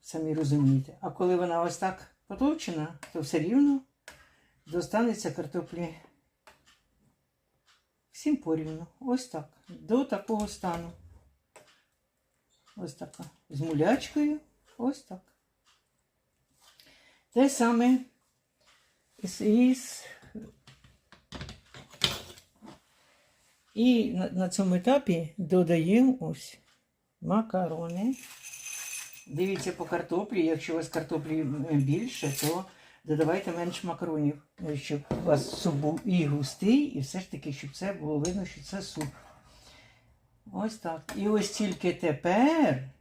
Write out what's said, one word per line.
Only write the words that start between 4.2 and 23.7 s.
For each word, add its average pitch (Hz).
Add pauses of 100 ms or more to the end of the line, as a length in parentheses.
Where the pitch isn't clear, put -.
достанеться 208
картоплі 165 (2250)
всім 302
порівну. 160 (140)
Ось 254
так. 147 (200)
До 180
такого 208
стану. 170 (1900)
Ось 170
така. - (260)
З 143
мулячкою. 254 (380)
Ось 254
так. 185 (2000)
Те 262
саме 240 (1200)
із, -
із, 247 (3750)